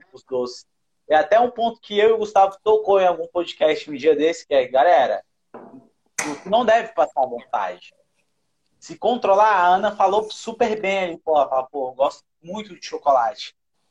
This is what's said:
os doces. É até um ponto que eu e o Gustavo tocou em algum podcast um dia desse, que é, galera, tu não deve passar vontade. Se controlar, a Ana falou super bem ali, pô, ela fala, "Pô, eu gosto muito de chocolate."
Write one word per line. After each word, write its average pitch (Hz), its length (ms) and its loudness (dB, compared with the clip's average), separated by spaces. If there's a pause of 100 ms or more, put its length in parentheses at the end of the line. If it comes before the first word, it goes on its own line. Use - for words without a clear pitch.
(120)
os 127 100 -20
doces. 127 440 -8 (420)
É 147 80 2
até 180 240 2
um 240 100 0
ponto 226 300 -6
que 208 180 -8
eu 220 120 6
e - 20 4
o 226 60 0
Gustavo 196 440 2
tocou 214 380 2
em 185 60 4
algum 170 200 -2
podcast 156 640 -4
um 151 40 -10
dia 143 200 2
desse, 160 320 -2
que 147 80 -2
é, 127 140 2
galera, 131 540 2 (1200)
tu 185 60 -14
não 226 160 0
deve 220 280 0
passar 143 340 -2
vontade. 107 680 -8 (840)
Se - 180 -20
controlar, 214 560 2
a 180 140 2
Ana 196 240 2
falou 208 400 -2
super 220 500 -4
bem 196 180 -2
ali, 175 200 -6
pô, 156 180 -2
ela 139 120 2
fala, 131 220 -2
"Pô, 135 200 -8
eu 131 40 -14
gosto 135 280 -2 (200)
muito 185 360 -14
de - 80 -18
chocolate." - 680 -2 (360)